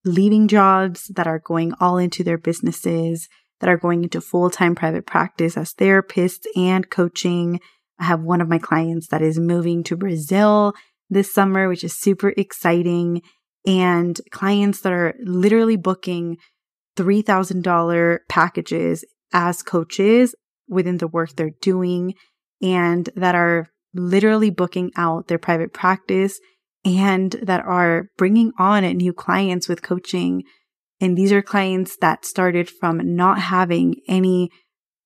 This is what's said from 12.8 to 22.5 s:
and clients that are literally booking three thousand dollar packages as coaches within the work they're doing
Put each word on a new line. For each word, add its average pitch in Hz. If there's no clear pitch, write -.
and 180
clients 202
that 190
are 175
literally 214
booking 175
three 202
thousand 185
dollar 170
packages 165
as 175
coaches 208
within 180
the 165
work 165
they're 156
doing 180